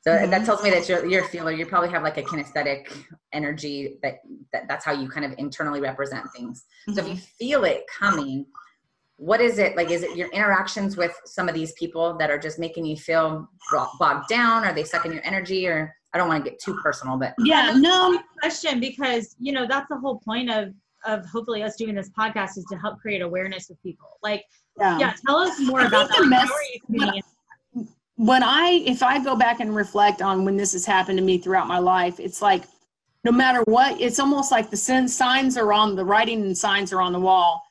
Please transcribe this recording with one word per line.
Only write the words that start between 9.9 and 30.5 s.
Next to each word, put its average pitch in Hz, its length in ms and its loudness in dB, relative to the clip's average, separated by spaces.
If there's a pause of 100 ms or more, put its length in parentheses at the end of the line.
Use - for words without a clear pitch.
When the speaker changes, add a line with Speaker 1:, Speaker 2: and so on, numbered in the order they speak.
Speaker 1:
is 170 120 -2
it 175 140 -8
your 175 140 -6
interactions 196 680 -2
with 170 180 -2 (100)
some 180 240 -6
of 160 60 -4
these 160 180 -6
people 165 460 -4
that 156 120 0
are 147 80 0
just 156 200 -8
making 165 260 -6
you 151 120 -6
feel 160 520 -2 (220)
bo-, 131 180 0 (120)
bogged 147 280 0
down? 226 360 2
Are 185 100 0
they 151 100 -2
sucking 165 280 -4
your 156 120 -10
energy? 185 440 -4
Or 156 260 -2 (180)
I 170 60 -2
don't 180 100 2
wanna 156 160 0
get - 140 -8
too - 240 -6
personal, 131 340 -2
but 131 220 -4
Speaker 2:
Yeah, 277 280 4
Speaker 3:
That's 226 100 4
a 269 40 8
Speaker 2:
no. 370 320 6
Speaker 3:
good 349 100 0 (180)
question, 302 400 -2
because, 254 580 -4
you 262 140 -6
know, 254 160 -2
that's 277 200 -2
the 285 100 -8
whole 247 200 -6
point 240 320 -4
of, 208 240 -4 (300)
of 214 220 -4
hopefully 220 360 -6
us 214 140 -8
doing 220 180 -6
this 196 240 -8
podcast, 214 400 -4
is 175 120 -12
to 190 60 -8
help 190 240 -8
create 202 220 -4
awareness 185 460 -6
with 170 160 -20
people. - 380 -16
Like, 208 220 -4 (340)
Speaker 2:
Yeah. 339 200 2
Speaker 3:
yeah, 262 160 2 (120)
tell 277 100 4
us 349 240 0
more 262 200 2
Speaker 2:
I 240 60 6
Speaker 3:
about 554 240 4
Speaker 2:
think - 0 -
Speaker 3:
that. - 140 4
Speaker 2:
the 277 40 6
Speaker 3:
Like, 254 120 6
how - 40 4
Speaker 2:
mess-, - 60 -2
Speaker 3:
are 587 120 -2 (120)
you 466 120 -16
communicating? 208 360 -2 (960)
Speaker 2:
when 254 260 6
I, 320 440 4
if 254 160 0
I 262 220 2
go 269 100 0
back 233 260 2
and 214 140 -2
reflect 208 480 2
on 190 220 2
when 196 120 2